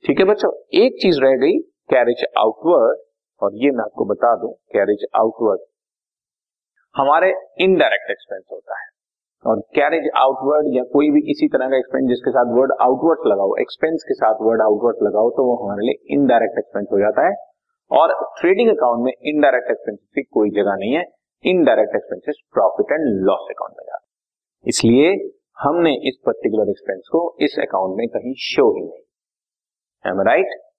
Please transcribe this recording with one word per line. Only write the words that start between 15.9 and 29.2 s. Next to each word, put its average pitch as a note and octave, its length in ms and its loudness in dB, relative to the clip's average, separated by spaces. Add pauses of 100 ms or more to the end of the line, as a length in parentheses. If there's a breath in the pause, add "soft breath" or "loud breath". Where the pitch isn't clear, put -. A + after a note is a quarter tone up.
इनडायरेक्ट A#2+ 440 2
एक्सपेंस G#2 340 -8
हो G2 60 2
जाता A2 280 2
है। G3 80 -2 (560)
और D3+ 220 4 (260)
ट्रेडिंग G3+ 300 2
अकाउंट A#2+ 360 0
में C3 60 -2 (200)
इनडायरेक्ट C#3 400 0
एक्सपेंसेस - 440 -8
की C#3 160 -4
कोई G#2 200 2
जगह G2+ 280 -2
नहीं G#2+ 140 -4
है, E3+ 100 -2 (400)
इनडायरेक्ट D3 520 2
एक्सपेंसेस - 460 -8 (120)
प्रॉफिट G#2 380 0
एंड D#3 140 -2 (200)
लॉस F#2+ 260 -2
अकाउंट - 260 -12
में - 60 -20
जाते - 200 -16
हैं, - 640 -20
इसलिए B2 460 4 (500)
हमने D#3 320 0 (160)
इस - 160 -10
पर्टिकुलर G#2+ 440 -2
एक्सपेंस - 420 -8
को E3 100 0 (200)
इस - 200 -2
अकाउंट F#2+ 360 -4
में A#2 180 -4
कहीं B2 180 -6 (120)
शो C#3 200 0 (100)
ही - 80 -8
नहीं। - 200 -16 (1000)